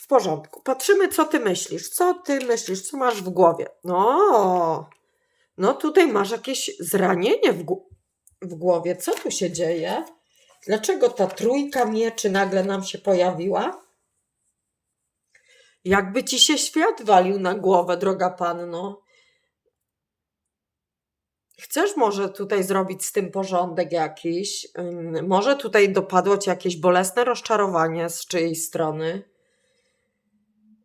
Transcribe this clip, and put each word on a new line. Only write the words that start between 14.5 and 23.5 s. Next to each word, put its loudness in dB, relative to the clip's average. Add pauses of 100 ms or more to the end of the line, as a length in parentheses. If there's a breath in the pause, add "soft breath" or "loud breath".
Jakby 0
ci -2
się 4
świat 0
walił 6
na -2
głowę, 2
droga 0
panno. -6 (2500)
Chcesz -2
może 0
tutaj -2
zrobić -2
z -8
tym -2
porządek -2